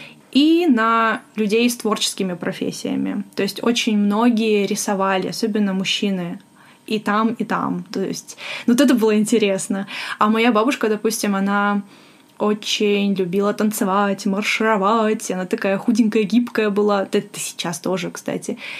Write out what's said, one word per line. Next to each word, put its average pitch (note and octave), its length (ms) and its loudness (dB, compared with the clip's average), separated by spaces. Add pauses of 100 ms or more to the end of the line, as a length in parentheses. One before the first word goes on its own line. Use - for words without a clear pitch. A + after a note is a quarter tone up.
(320)
и E4 360 4
на A3+ 520 2 (160)
людей A3 320 2
с A#3+ 80 -4
творческими G3+ 580 -2
профессиями. - 880 -4 (120)
То - 80 -2
есть G3 200 -6
очень A#3 360 0
многие G#3+ 680 2
рисовали, F#3+ 600 0
особенно G#3 460 -2
мужчины. F#3+ 680 -2 (460)
И A3 120 -2
там, A3 360 0
и G#3+ 100 -6
там. F3+ 480 -4
То - 120 -4
есть, - 320 -8 (300)
ну, A#3 80 4
вот A#3+ 60 2
это C#4+ 140 6
было G#3+ 220 4
интересно. G3+ 720 0 (320)
А G#3+ 100 4
моя A3+ 220 4
бабушка, A3+ 380 2
допустим, G#3+ 480 0
она G3+ 460 0 (560)
очень G#3 760 0
любила F#3+ 400 0
танцевать, G3+ 720 0
маршировать. G#3+ 1040 0
Она F#3 160 -4
такая G3+ 320 -2
худенькая, A3 460 2
гибкая A3 460 0
была. G3+ 420 2
Да G#3 80 2
это - 180 -10
сейчас - 400 -8
тоже, F3 320 -4
кстати. - 480 -8 (220)